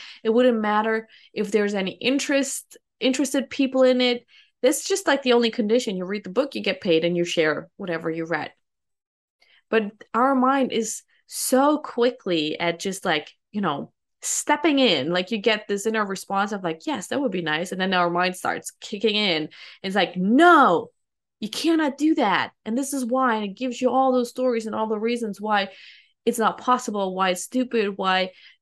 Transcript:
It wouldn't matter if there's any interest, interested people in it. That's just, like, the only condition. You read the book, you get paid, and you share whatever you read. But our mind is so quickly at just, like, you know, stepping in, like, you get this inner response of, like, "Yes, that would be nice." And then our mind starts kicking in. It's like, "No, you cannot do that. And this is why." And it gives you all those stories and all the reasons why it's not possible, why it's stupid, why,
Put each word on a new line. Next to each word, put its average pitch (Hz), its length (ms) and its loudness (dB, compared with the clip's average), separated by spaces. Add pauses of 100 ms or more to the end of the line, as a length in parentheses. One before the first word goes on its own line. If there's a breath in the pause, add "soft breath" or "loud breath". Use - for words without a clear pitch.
(220 loud breath)
It 226 80 0
wouldn't 240 300 4
matter 214 480 -2 (260 soft breath)
if 202 160 -4
there's 208 240 0
any 190 180 -4
interest, 269 840 -2 (240)
interested 262 500 0
people 262 320 0
in 254 180 6
it. 247 260 0 (360 soft breath)
That's - 240 0
just, - 220 -2
like, 277 140 2
the 254 100 2
only 240 180 4
condition. 220 460 0
You 180 80 -6
read 196 180 -6
the 185 80 -14
book, 262 240 -2
you 208 80 -8
get 196 180 -4
paid, 165 240 2
and 175 120 0
you 170 80 0
share 156 440 0 (100)
whatever 165 300 -6
you 165 180 -6
read. 156 260 -6 (1160 soft breath)
But 214 200 0 (240)
our 262 220 4
mind 262 340 2
is - 320 -4 (240)
so 277 520 2
quickly 185 800 -2
at 170 180 -2
just, 190 260 -6
like, 156 280 -2 (180)
you 208 100 -6
know, 151 320 -4 (300)
stepping 294 560 0
in, 170 320 2
like, 180 220 -2
you 226 60 -2
get 214 280 0
this 202 200 -4
inner 220 180 0
response 196 480 -4
of, 202 100 -6
like, 165 240 -6
"Yes, 285 220 -6
that 262 120 -4
would 262 120 -2
be 185 100 -4
nice." 160 300 -4
And 185 80 -6
then 190 120 -2
our 180 180 2
mind 180 260 0
starts - 340 -6 (100)
kicking 208 360 -2
in. 165 320 0 (340 loud breath)
It's 190 140 -4
like, 185 200 0
"No, 240 760 6 (480)
you 214 120 -8
cannot 311 480 0
do 311 160 2
that. 190 380 0 (120)
And 220 140 -2
this 277 160 -4
is 262 100 -4
why." 247 300 2
And 214 100 -2
it 196 140 -8
gives 247 220 -6
you 254 100 2
all 262 200 4
those 247 200 2
stories 240 360 -2
and 214 80 -6
all 220 120 -2
the 214 120 -2
reasons 226 400 -4
why 202 300 0 (560 loud breath)
it's 233 140 0
not 208 200 2
possible, 208 560 -2
why 185 160 2
it's 180 140 -4
stupid, 226 540 -2
why, 185 340 0 (280 loud breath)